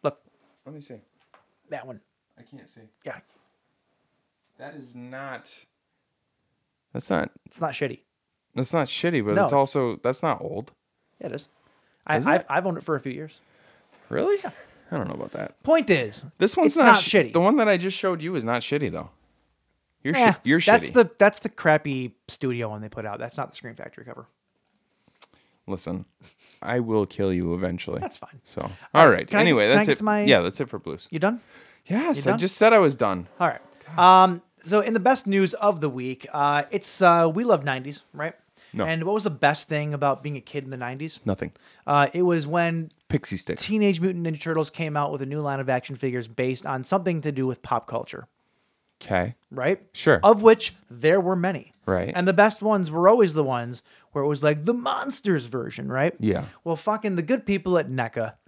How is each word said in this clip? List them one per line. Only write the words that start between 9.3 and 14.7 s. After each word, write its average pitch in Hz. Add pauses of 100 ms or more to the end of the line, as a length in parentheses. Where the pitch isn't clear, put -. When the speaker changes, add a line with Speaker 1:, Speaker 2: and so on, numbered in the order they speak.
Speaker 1:
No, 196
Speaker 2:
it's 147
Speaker 1:
it's 123
Speaker 2:
also, 139
that's 127
not 147
old. - (480)
Speaker 1:
Yeah, 175
it -
is. 143 (580)
I, 151
Speaker 2:
Is 143
Speaker 1:
I've, 156
Speaker 2:
it? -
Speaker 1:
I've 147
owned 165
it 143
for 160
a 135
few 135
years. 151 (680)
Speaker 2:
Really? 403
Speaker 1:
Yeah. - (400)